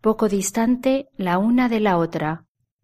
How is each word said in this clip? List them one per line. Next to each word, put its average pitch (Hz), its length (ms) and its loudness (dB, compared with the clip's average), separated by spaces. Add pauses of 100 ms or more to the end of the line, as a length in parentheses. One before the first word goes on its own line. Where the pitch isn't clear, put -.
poco 220 280 0
distante 247 880 0
la 180 220 0
una 240 300 2
de 226 120 -2
la 196 180 2
otra. 165 480 -4 (380)